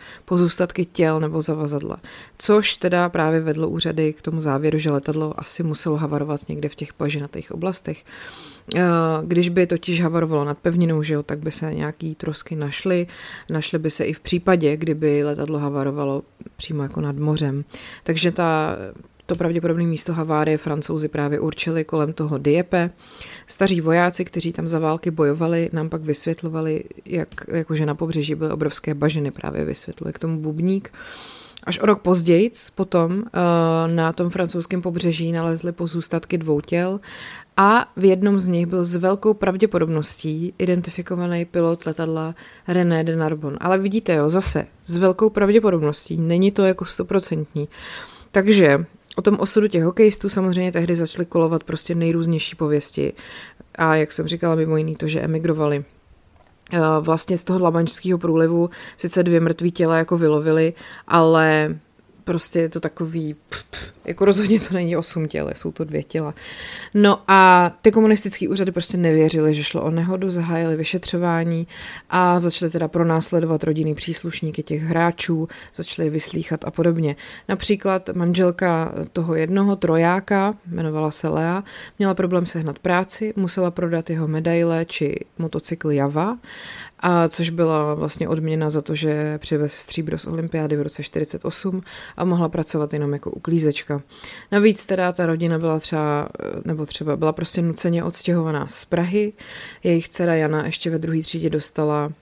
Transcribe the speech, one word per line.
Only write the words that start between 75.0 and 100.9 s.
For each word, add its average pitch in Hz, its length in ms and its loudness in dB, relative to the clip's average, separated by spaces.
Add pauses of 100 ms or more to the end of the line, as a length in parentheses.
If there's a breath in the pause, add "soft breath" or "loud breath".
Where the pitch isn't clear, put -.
začali - 320 -6
je 151 40 -2
vyslýchat 156 540 -4
a - 60 -6
podobně. 165 460 0 (320 loud breath)
Například 196 640 0
manželka 175 800 2 (180)
toho 170 220 -2
jednoho 196 420 2
trojáka, 190 800 2 (120)
jmenovala 156 440 -2
se - 180 -4
Lea, 165 360 -2 (340 loud breath)
měla 196 160 2
problém 180 320 0
sehnat 160 320 -4
práci, 190 580 -2
musela 185 340 0
prodat 170 400 -2
jeho 160 180 -2
medaile 165 560 2
či - 320 -4 (220)
motocykl 160 520 -4
Java, 151 480 0 (600 loud breath)
a 175 280 4
což 165 220 -2
byla 160 440 0
vlastně 151 340 -4
odměna 156 420 -2
za 151 120 -2
to, 156 120 -6
že 151 440 -2
přivez 147 340 -2
stříbro 160 460 -4
z - 80 -8
olympiády 160 500 -2
v 147 60 0
roce 147 200 -8
čtyřicet - 420 -6
osm 185 380 -4 (340 loud breath)
a - 80 -2
mohla 175 240 2
pracovat 156 440 -4
jenom 147 200 -2
jako 143 180 -6
uklízečka. 151 720 -2 (500 loud breath)
Navíc 202 340 4
teda 185 260 0
ta 180 140 -2
rodina 165 320 0
byla 160 200 0
třeba, 151 500 -2 (360)
nebo 156 220 -4
třeba 151 300 -4
byla 156 160 0
prostě 170 300 -2
nuceně 170 420 0
odstěhovaná 160 600 -2
z - 180 -6
Prahy. 185 480 0 (500 loud breath)
Jejich 170 260 2
dcera 175 260 0
Jana 156 320 0
ještě 165 240 -4